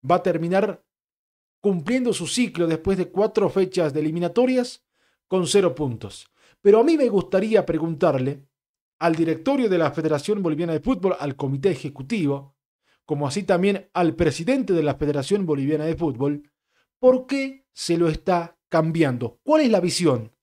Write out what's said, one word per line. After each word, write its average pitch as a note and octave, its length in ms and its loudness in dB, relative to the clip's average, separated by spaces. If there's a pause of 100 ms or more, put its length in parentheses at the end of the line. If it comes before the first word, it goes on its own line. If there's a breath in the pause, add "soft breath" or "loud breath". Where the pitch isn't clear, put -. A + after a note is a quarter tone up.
Va E3+ 60 6
a F3 80 0
terminar F3+ 600 0 (760)
cumpliendo G#3+ 540 0
su E3+ 140 -6
ciclo F3 400 -2
después E3 300 0
de F3+ 120 -2
cuatro G3+ 400 0
fechas F3+ 440 0
de D#3 60 -2
eliminatorias F3 840 0 (440)
con F#3 200 0
cero F3+ 280 2
puntos. A#2 560 -8 (300 soft breath)
Pero G3+ 180 6
a A#3 40 4
mí D#4+ 140 4
me C4 120 2
gustaría G3+ 560 0
preguntarle D3 840 -2 (520)
al E3 160 2
directorio E3+ 540 0
de F#3 80 2
la D#3 140 2
Federación D#3+ 520 -2
Boliviana E3 300 -2
de D#3+ 60 -2
Fútbol, F#3 400 0
al C#3 160 -6
comité C#3 360 -2
ejecutivo, C#3 840 -6 (500)
como D3 220 -4
así G3 160 -4
también F#3+ 500 0
al E3+ 220 0
presidente F3+ 580 0
de E3 100 2
la C#3+ 120 0
Federación D3 500 -2
Boliviana D3 400 -2
de D#3+ 100 -2
Fútbol, C#3+ 560 -4 (480)
¿por B3+ 260 4
qué C4+ 480 -6
se - 240 -2
lo E3+ 120 2
está E3+ 500 -4 (100)
cambiando? D#3 720 0
¿Cuál D#4 180 4
es B3 100 4
la G3+ 80 4
visión? D3+ 520 0 (120)